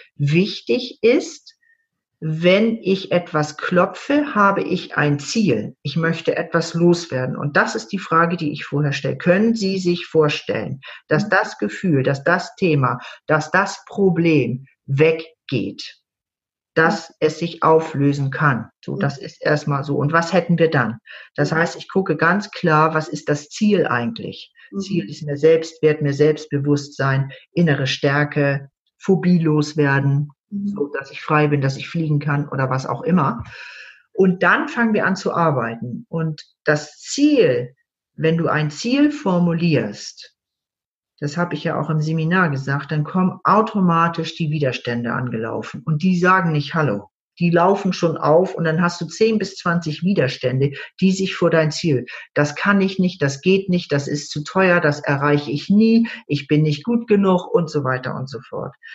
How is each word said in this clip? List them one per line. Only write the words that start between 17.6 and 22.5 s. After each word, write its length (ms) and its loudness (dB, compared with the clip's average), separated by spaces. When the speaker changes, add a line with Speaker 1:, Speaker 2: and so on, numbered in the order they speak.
Speaker 1:
auflösen 680 2
kann? 380 0
So, 100 -6
Speaker 2:
Mhm. 60 -8
Speaker 1:
das 160 -2
ist 260 -16
erstmal 400 -2
so. 140 -4
Und 160 0
was 200 0
hätten 260 2
wir 120 4
dann? 280 -2
Das 160 0
Speaker 2:
Mhm. 60 0
Speaker 1:
heißt, 200 -2
ich 120 -16
gucke 280 0
ganz 340 0